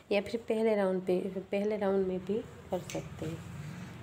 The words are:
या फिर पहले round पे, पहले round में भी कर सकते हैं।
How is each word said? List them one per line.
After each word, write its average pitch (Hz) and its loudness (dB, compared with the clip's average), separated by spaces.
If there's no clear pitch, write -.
या 202 4
फिर 220 -4
पहले 220 4
round 185 4
पे, 185 4
पहले 202 0
round 196 4
में 185 -2
भी 208 0
कर 185 0
सकते 160 -6
हैं। 160 -4